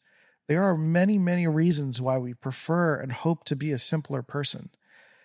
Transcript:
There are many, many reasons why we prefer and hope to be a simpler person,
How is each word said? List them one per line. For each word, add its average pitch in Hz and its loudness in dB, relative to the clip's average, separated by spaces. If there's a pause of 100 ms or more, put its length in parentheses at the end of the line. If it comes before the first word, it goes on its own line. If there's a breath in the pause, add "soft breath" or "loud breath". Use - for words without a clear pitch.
(480 soft breath)
There 165 2
are 190 2
many, 175 4
many 175 2
reasons 151 2
why 131 0
we 123 -4
prefer 160 -2
and 127 -6
hope 160 -4
to 156 -4
be 147 -4
a 135 -2
simpler 143 -4
person, - -6 (540 soft breath)